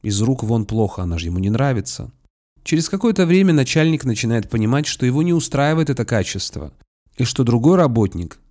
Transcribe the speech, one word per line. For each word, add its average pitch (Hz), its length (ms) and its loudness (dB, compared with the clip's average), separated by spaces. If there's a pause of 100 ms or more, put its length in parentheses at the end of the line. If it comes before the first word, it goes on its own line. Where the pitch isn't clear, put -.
Из 101 200 -2
рук 123 220 0
вон 110 220 0
плохо, 104 380 -2
она 85 160 -2
же 85 80 -6
ему 87 100 -4
не 95 140 0
нравится. 120 600 -2 (520)
Через 160 260 -2
какое-то 196 380 0
время 185 260 4
начальник 156 520 2
начинает 117 440 -2
понимать, 117 380 0
что - 180 -4
его 131 160 2
не 175 120 2
устраивает 151 580 0
это 123 120 -2
качество, 92 720 -4 (420)
и 127 80 -2
что 127 200 -2
другой 120 320 4
работник 110 640 0 (120)